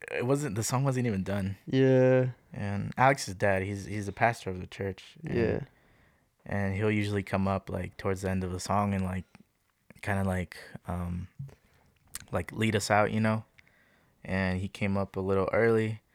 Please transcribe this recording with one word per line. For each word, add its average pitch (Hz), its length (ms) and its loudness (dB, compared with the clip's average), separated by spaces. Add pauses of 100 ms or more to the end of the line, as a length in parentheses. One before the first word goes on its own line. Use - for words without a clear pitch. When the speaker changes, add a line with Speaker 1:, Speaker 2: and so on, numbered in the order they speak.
(120)
Speaker 1:
it 82 160 -2
wasn't, 143 280 0
the 113 60 -2
song 127 220 0
wasn't 127 240 2
even 95 160 0
done. 95 420 -2
Speaker 2:
Yeah. 131 600 6 (280)
Speaker 1:
And 101 440 -4
Alex's 135 340 4
dad, 95 300 2
he's, 98 240 -6
he's 104 180 -4
the 98 60 -4
pastor 117 400 0
of 92 100 -6
the 92 60 -10
church. - 480 -8 (100)
And, - 100 -4
Speaker 2:
Yeah. 110 240 2 (880)
Speaker 1:
and 98 300 -2
he'll 107 160 0
usually 104 320 0
come 98 240 0
up, 95 200 0
like, 92 300 -6
towards 98 240 -2
the 95 80 -2
end 92 140 0
of 90 80 -4
the 92 80 -6
song 101 340 0
and, 95 100 0
like, 90 200 -4 (800)
kinda, 98 200 -2
like, 92 320 -2 (320)
um, 90 420 -6 (1040)
like, 90 200 -4
lead 110 240 0
us 101 160 0
out, 104 200 4
you 110 100 0
know? 110 220 0 (800)
And 92 360 -2
he 98 80 -4
came 98 300 -2
up 98 180 -4
a 98 40 -4
little 95 320 2
early, 110 500 2 (140)